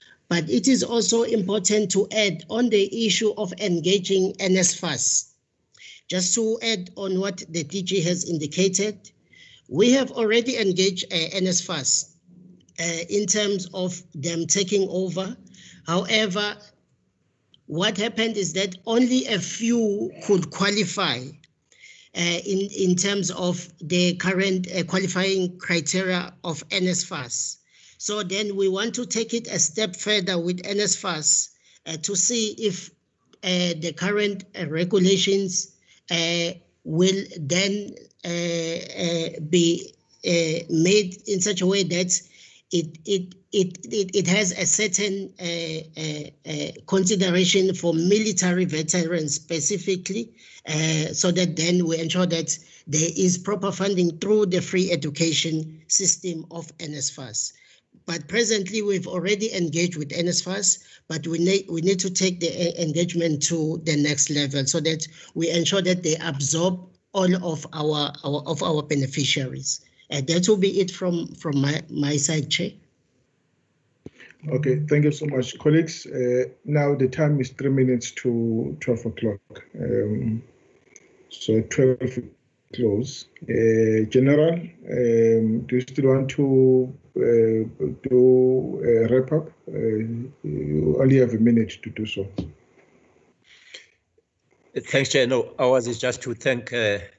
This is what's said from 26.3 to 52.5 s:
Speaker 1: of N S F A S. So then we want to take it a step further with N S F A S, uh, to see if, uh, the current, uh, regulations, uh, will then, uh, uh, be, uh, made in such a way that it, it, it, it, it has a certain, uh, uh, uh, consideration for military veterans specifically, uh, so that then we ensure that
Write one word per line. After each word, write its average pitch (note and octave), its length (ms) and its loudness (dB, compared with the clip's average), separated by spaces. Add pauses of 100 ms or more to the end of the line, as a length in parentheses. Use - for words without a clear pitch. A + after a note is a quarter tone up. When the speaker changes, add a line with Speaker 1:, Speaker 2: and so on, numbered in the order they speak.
Speaker 1:
of E3 280 -6
N F#3+ 160 0
S F3 160 -2
F - 80 -12
A D3 140 -8
S. - 320 -8 (400)
So G#3 240 -6
then G3 360 -4
we G3 100 2
want G3 280 -2
to B3 100 -4
take A3+ 280 -4
it A#3 140 -4
a - 100 -4
step G#3 380 -2
further G3 420 -2
with F3+ 280 -2
N G3+ 140 -2
S G3+ 180 0
F - 80 -12
A E3+ 120 -4
S, - 320 2 (360)
uh, D#3+ 120 -8
to G3 180 -4
see A3 440 0
if, G3+ 300 -4 (540)
uh, F3+ 360 0
the D#3+ 160 -4
current, G#3 480 -2 (160)
uh, E3+ 80 -4
regulations, F#3 1000 2 (420)
uh, E3+ 400 0 (320)
will F#3 400 2 (160)
then, G3 560 -2 (300)
uh, F3 40 -6
uh, E3+ 1120 -4 (100)
be, E3+ 440 2 (340)
uh, E3 420 0
made F#3 480 4 (100)
in G3+ 140 0
such F#3+ 200 -2
a F3+ 40 0
way G3 160 4
that F3+ 300 0 (600)
it, E3 340 -2
it, F#3+ 300 -2 (180)
it, F#3 320 0
it, G3 300 -4
it F#3+ 120 2
has F#3 240 2
a F#3 140 -4
certain, G3 720 -2
uh, E3 400 -6 (180)
uh, D3+ 540 -8
uh, D3 200 -6 (160)
consideration F#3 840 2
for E3+ 200 0
military F#3 720 2
veterans D#3+ 680 -2
specifically, F3+ 920 -4 (380)
uh, D#3 460 0
so - 180 2
that F3 240 0
then F3 320 2
we E3 120 0
ensure E3 260 0
that E3 320 -2 (300)